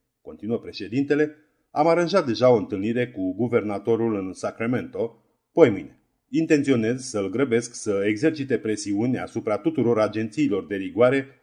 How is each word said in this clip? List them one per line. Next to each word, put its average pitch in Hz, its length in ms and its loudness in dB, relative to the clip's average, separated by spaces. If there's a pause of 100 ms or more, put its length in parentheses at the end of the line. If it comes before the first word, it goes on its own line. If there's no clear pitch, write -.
(200)
continuă 104 380 -8
președintele, 139 800 -2 (340)
"am 147 160 0
aranjat 170 400 2
deja 123 240 4
o 123 60 6
întâlnire 110 520 -2
cu 92 260 -4
guvernatorul 107 840 0
în 95 160 -6
Sacramento, 113 920 -6 (280)
poimâine. 104 420 4 (380)
Intenționez 135 680 2
să-l 98 280 -4
grăbesc 120 440 0
să 98 320 -2
exercite 139 520 0
presiuni 107 600 -2
asupra 104 400 -4
tuturor 120 420 0
agențiilor 110 680 -2
de 101 100 -6
rigoare 120 500 2 (160)